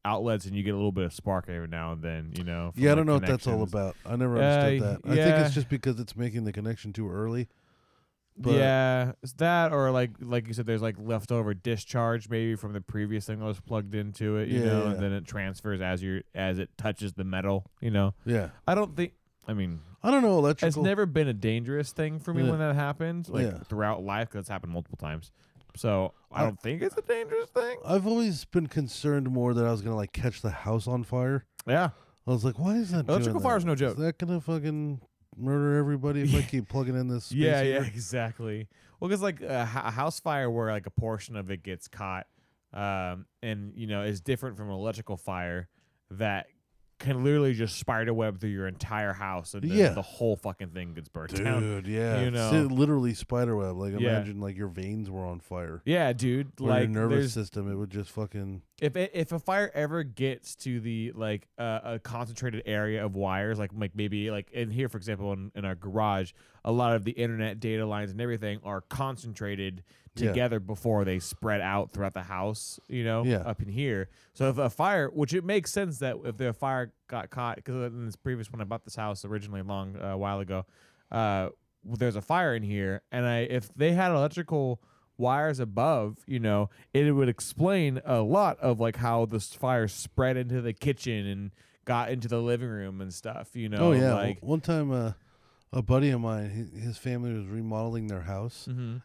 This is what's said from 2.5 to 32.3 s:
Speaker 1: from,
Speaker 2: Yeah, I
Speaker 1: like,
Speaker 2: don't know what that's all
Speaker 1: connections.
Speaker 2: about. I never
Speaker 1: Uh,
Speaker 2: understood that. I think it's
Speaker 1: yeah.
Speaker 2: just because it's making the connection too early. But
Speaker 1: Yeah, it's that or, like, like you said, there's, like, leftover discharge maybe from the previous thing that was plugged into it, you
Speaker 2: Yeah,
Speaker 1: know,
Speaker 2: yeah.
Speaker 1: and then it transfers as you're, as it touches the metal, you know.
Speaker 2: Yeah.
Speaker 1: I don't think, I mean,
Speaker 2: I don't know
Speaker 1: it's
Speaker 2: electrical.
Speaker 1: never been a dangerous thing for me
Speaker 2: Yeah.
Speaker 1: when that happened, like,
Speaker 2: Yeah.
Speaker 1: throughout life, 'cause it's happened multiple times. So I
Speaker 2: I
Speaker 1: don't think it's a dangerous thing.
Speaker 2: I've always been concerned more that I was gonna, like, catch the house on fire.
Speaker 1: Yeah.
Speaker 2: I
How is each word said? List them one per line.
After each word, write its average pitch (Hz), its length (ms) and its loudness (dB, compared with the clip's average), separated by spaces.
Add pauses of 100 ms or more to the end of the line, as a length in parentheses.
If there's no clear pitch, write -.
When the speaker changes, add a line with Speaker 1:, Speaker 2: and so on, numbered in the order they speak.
Speaker 1:
from, 123 100 0
Speaker 2:
Yeah, 143 60 8
I - 40 8
Speaker 1:
like, 151 40 8
Speaker 2:
don't 160 100 4
know 151 60 6
what 135 120 4
that's 127 220 2
all 110 180 2
Speaker 1:
connections. 92 80 -6
Speaker 2:
about. 98 220 -2 (100)
I 120 120 -4
never 123 200 2
Speaker 1:
Uh, 135 40 4
Speaker 2:
understood 139 400 6
that. 101 180 0 (100)
I 151 60 4
think 156 40 8
it's 156 300 6
Speaker 1:
yeah. - 0 -
Speaker 2:
just 135 200 0
because 127 300 -2
it's 117 160 -8
making 117 280 -4
the 104 80 -2
connection 104 420 -6
too 104 160 -4
early. 113 380 -2 (880)
But 131 180 4
Speaker 1:
Yeah, 131 560 6 (100)
it's 127 120 -12
that 170 380 4
or, 135 200 4
like, 123 280 4
like 120 280 -2
you 113 60 -6
said, 113 120 -2
there's, 110 160 2
like, 110 180 -2
leftover 110 540 0
discharge 113 760 0
maybe 113 260 0
from 104 180 -8
the 101 80 -4
previous 107 460 -2
thing 107 120 -6
that 107 60 -6
was 107 160 -2
plugged 104 340 -4
into 107 420 -2
it, 107 120 0
you 127 100 2
Speaker 2:
Yeah, 117 60 2
Speaker 1:
know, 107 200 4
Speaker 2:
yeah. 104 60 0
Speaker 1:
and 95 80 -2
then 98 140 0
it 98 120 -4
transfers 98 560 -4
as 92 220 0
you're, 95 180 -2 (120)
as 92 260 -2
it - 180 -6
touches 104 360 -4
the 98 100 -6
metal, 95 460 -2 (100)
you 117 120 -2
know. 98 220 4 (120)
Speaker 2:
Yeah. 110 240 2 (180)
Speaker 1:
I 170 60 4
don't 190 220 2
think, 175 180 -2 (340)
I 110 60 -4
mean, 87 280 -2 (200)
Speaker 2:
I 214 80 2
don't 269 140 6
know 190 160 6
Speaker 1:
it's 143 240 4
Speaker 2:
electrical. 156 200 2
Speaker 1:
never 196 220 4
been 151 220 2
a 123 60 2
dangerous 117 580 0
thing 156 280 -2
for 170 140 -4
me 131 100 2
Speaker 2:
Yeah. 127 60 4
Speaker 1:
when 156 100 2
that 151 140 2
happened, 165 560 -2
like, - 160 0
Speaker 2:
Yeah. 90 140 -4
Speaker 1:
throughout 104 440 -2
life, 104 280 -2
'cause 104 80 -6
it's 92 100 -10
happened 90 240 -6
multiple 85 240 -6
times. 80 340 -8 (440)
So 95 380 2 (180)
I - 100 -2
Speaker 2:
I - 40 4
Speaker 1:
don't 104 140 -2
think 147 220 -4
it's 392 160 -2
a 427 60 -2
dangerous 453 480 -2
thing. 247 340 0
Speaker 2:
I've 190 220 2
always 220 380 2
been 170 220 0
concerned 143 600 0
more 123 240 2
that 117 120 4
I 117 60 2
was 107 120 0
gonna, 113 120 -2
like, 104 160 -2
catch - 300 -4
the 110 100 -2
house 110 360 -2
on 123 160 0
fire. 127 420 -2 (220)
Speaker 1:
Yeah. 156 220 4 (360)
Speaker 2:
I 123 60 0